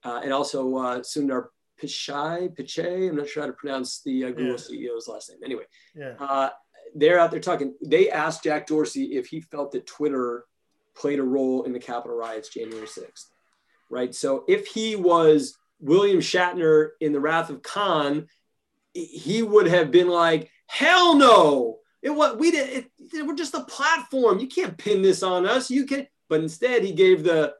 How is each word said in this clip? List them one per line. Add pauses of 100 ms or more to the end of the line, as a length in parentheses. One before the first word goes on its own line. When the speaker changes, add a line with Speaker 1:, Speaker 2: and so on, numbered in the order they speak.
Speaker 1:
uh,
and
also,
uh,
Sundar (340)
Pichai,
Pichai,
I'm
not
sure
how
to
pronounce
the,
uh,
Google
Speaker 2:
Yeah.
Speaker 1:
C (100)
E
O's
last
name.
Anyway, (300)
Speaker 2:
Yeah.
Speaker 1:
uh, (440)
they're
out
there
talking. (100)
They
asked
Jack
Dorsey
if
he
felt
that
Twitter (520)
played
a
role
in
the
Capitol
riots
January
sixth, (600)
right?
So
if
he
was (220)
William
Shatner (100)
in
The
Wrath
of
Khan, (680)
he
would
have
been
like, (160)
"Hell
no! (240)
It
wa-,
we
did,
it, (240)
it,
we're
just
a
platform.
You
can't
pin
this
on
us.
You
can." (200)
But
instead,
he
gave
the